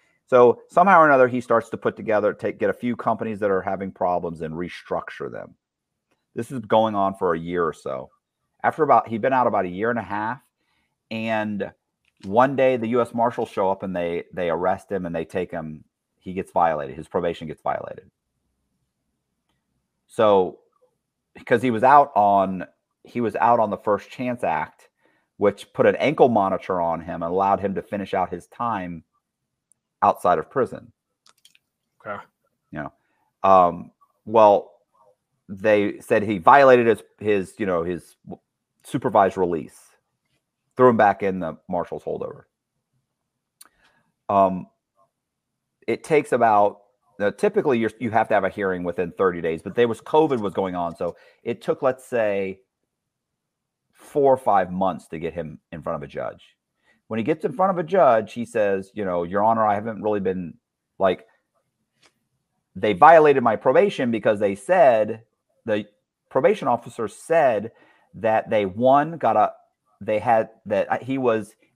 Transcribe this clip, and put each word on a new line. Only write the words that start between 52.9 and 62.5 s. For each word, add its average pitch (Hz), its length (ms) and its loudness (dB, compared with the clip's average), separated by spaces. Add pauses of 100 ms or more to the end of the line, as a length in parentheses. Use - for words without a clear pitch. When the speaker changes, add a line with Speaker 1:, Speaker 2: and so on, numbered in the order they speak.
Speaker 1:
four 139 400 2
or 127 40 2
five 95 340 0
months 92 360 -4
to 82 120 -12
get 80 140 -8
him 78 260 -12 (120)
in 78 100 -14
front 85 140 -8
of 73 80 -10
a 67 80 -16
judge. 62 460 -12 (500)
When 110 100 -8
he 113 60 -4
gets 156 220 -4
in 160 80 -4
front 190 160 0
of 175 80 -2
a 170 100 -6
judge, 135 460 2
he 117 100 -8
says, 101 520 -2
you 104 100 -6
know, 87 180 -2
"Your 98 200 -2
Honor, 110 220 2
I 104 100 2
haven't 107 260 -8
really 104 180 -2
been, 92 360 -6 (440)
like, 95 260 0 (1500)